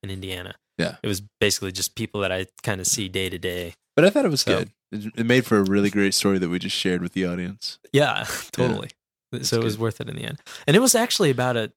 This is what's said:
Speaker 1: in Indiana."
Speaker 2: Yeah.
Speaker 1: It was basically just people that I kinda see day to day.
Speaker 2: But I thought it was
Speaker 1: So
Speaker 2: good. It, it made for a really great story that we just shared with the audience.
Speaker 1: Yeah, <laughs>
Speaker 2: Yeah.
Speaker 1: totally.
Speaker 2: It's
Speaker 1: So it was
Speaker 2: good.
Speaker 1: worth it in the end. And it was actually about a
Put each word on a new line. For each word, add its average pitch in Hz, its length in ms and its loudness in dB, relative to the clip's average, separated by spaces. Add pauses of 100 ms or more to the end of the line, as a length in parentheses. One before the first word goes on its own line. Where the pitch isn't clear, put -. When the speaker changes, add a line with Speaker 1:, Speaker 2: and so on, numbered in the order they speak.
Speaker 1:
in 95 60 -10
Indiana." 95 440 -10 (240)
Speaker 2:
Yeah. 85 240 -4
Speaker 1:
It - 60 -6
was 98 120 -4 (200)
basically 98 320 0
just 92 240 -6
people 107 260 -6
that 92 100 -2
I 92 140 -4 (160)
kinda 95 220 -4
see 98 240 -2
day 95 200 -4
to 92 100 -8
day. 87 360 -6 (220)
Speaker 2:
But 156 80 6
I 202 60 6
thought 277 140 2
it 185 60 2
was 139 120 0
Speaker 1:
So 101 180 2
Speaker 2:
good. - 100 -8 (220)
It, 107 240 -8
it 117 100 0
made 123 180 6
for 110 140 4
a 98 60 6
really 101 260 4
great 98 240 2
story 98 240 2
that 90 100 0
we 87 120 -2
just 98 160 -4
shared 90 260 0
with 87 100 -6
the 95 140 -2
audience. 90 520 -8 (140)
Speaker 1:
Yeah, 131 280 2
<laughs> 110 80 -6
Speaker 2:
Yeah. - 80 -6 (160)
Speaker 1:
totally. 113 380 -2 (420)
Speaker 2:
It's 123 180 -6
Speaker 1:
So 117 100 2
it 117 40 0
was 107 100 0
Speaker 2:
good. 110 80 -6
Speaker 1:
worth 110 180 -2
it - 80 -10
in - 80 -8
the 113 80 -8
end. 147 140 -10 (300)
And 151 80 8
it 220 40 8
was 262 140 6
actually 220 360 2
about 123 260 0
a 110 200 -2